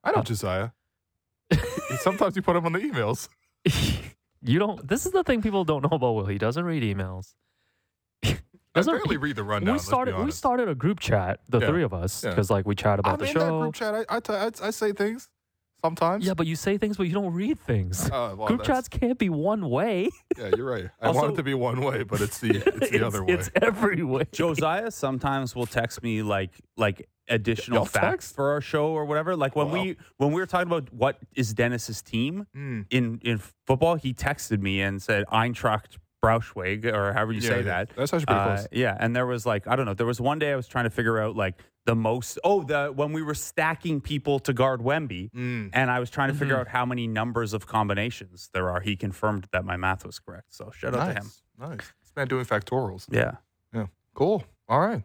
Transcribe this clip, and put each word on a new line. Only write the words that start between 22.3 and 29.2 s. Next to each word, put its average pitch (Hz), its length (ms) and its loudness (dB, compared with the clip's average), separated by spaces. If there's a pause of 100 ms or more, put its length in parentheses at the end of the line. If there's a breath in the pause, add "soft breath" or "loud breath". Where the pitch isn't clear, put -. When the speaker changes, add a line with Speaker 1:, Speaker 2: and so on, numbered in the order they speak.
Speaker 1:
the, 110 180 2
it's - 340 2
the - 60 0
Speaker 2:
It's, - 80 4
Speaker 1:
other 104 180 0
way. 185 120 4
Speaker 2:
it's - 160 -2 (100)
every 202 420 2
way. 135 300 0
Speaker 3:
Josiah 165 580 0
sometimes 135 640 -2
will 123 120 -2
text - 360 -4
me, 110 200 -2
like, 98 300 -2 (260)
like, 104 280 0 (220)
additional 117 520 0
Speaker 1:
Y'all 98 40 2
Speaker 3:
facts 98 260 2 (180)
Speaker 1:
text? - 80 -18
Speaker 3:
for 139 160 2
our 147 100 0
show 151 260 0
or 156 160 -2
whatever. 156 320 0